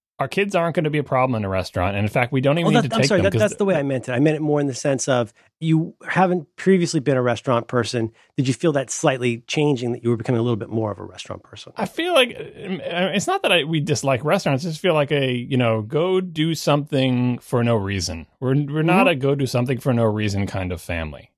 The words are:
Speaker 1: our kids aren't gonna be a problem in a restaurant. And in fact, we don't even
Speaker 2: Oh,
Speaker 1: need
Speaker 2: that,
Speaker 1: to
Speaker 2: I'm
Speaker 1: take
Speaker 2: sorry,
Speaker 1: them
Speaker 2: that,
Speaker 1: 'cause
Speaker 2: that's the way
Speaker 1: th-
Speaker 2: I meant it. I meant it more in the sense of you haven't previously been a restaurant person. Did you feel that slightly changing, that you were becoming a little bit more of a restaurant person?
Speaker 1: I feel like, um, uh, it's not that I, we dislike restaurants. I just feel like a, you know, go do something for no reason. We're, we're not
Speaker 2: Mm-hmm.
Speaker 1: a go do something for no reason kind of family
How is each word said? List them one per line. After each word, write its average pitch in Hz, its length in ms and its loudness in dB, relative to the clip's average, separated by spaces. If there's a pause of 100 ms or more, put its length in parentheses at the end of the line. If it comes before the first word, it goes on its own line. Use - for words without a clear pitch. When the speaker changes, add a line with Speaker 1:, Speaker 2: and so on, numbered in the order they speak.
(200)
Speaker 1:
our 135 80 -2
kids 202 280 -2
aren't 170 200 0
gonna 156 140 0
be 147 80 0
a 143 60 0
problem 131 320 0
in 107 100 -2
a 98 40 -2
restaurant. 95 460 0
And 101 80 0
in 107 60 0
fact, 123 220 0
we 135 100 0
don't 143 160 2
even 170 100 0
Speaker 2:
Oh, - 40 4
Speaker 1:
need 226 140 4
Speaker 2:
that, 127 40 -2
Speaker 1:
to 226 60 -2
Speaker 2:
I'm 220 60 2
Speaker 1:
take 143 80 0
Speaker 2:
sorry, 196 100 4
Speaker 1:
them 165 60 4
Speaker 2:
that, 196 80 2
Speaker 1:
'cause 113 80 2
Speaker 2:
that's 214 160 2
the 208 80 0
way 190 100 2
Speaker 1:
th- 147 60 0
Speaker 2:
I - 20 -2
meant 135 260 -4
it. 127 40 -4
I 120 60 0
meant 156 160 4
it 156 60 -4
more 147 180 0
in 143 60 0
the 135 80 -2
sense 135 340 -2
of 123 240 2 (280)
you 160 340 0 (140)
haven't 180 480 0
previously 175 440 2
been 135 180 2
a 127 40 2
restaurant 120 460 0
person. 113 440 -2 (240)
Did 131 120 0
you 131 80 2
feel 170 160 0
that 135 180 -2
slightly 123 560 -2
changing, 135 460 0
that 120 120 -6
you 117 60 0
were 120 80 2
becoming 113 220 0
a - 20 0
little 120 140 0
bit 104 140 -6
more 110 220 -2
of 98 60 -12
a 98 60 -14
restaurant 92 400 -14
person? - 320 -20
Speaker 1:
I 220 100 -4
feel 349 300 -4
like, 254 140 4 (360)
um, 190 180 -6
uh, 180 300 -2
it's 202 140 -2
not 392 160 0
that 311 80 2
I, 170 140 4
we 160 140 -2
dislike 139 440 0
restaurants. 151 420 0
I 180 40 -4
just 156 120 -8
feel 175 140 2
like 147 160 0
a, 139 220 2
you 123 240 -2
know, 113 260 2
go 165 360 0
do 160 360 -2
something 131 840 0
for 120 260 -2
no 117 120 4
reason. 95 500 -2 (140)
We're, 131 160 0
we're 147 260 -2
not 175 240 4
Speaker 2:
Mm-hmm. - 40 4
Speaker 1:
a 170 80 2
go 135 180 0
do 139 100 -2
something 123 340 -2
for 131 140 0
no 117 120 2
reason 104 420 0
kind 92 240 -6
of 85 100 -8
family 80 560 -8